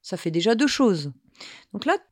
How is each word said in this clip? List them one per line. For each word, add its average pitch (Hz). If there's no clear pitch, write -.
ça -
fait 170
déjà 170
deux 269
choses. 165
Donc 202
là, 349